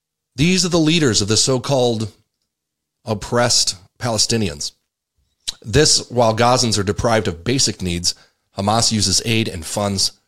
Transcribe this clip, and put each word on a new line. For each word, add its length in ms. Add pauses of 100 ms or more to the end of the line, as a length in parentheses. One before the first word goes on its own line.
(360)
These 300
are 40
the 80
leaders 440
of 60
the 80
so-called 760 (920)
oppressed 720 (220)
Palestinians. 720 (920)
This, 480
while 260
Gazans 420
are 40
deprived 460
of 160
basic 360
needs, 340 (420)
Hamas 340
uses 340
aid 220
and 180
funds 480 (160)